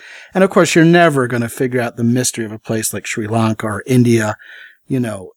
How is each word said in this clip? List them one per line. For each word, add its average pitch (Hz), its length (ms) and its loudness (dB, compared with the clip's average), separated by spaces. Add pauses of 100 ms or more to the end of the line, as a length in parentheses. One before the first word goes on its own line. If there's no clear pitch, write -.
(320)
And 185 100 0
of 190 60 4
course, 185 260 2
you're 165 120 6
never 165 400 4
gonna 117 240 -4
figure 127 280 -4
out 120 200 -4
the 117 60 -2
mystery 120 420 -2
of 104 60 -12
a 110 60 -12
place 110 360 -6
like 101 120 -10
Sri 110 200 -8
Lanka 113 400 -2
or 104 200 -6
India. 117 520 2 (480)
You 135 120 -4
know, 104 380 -8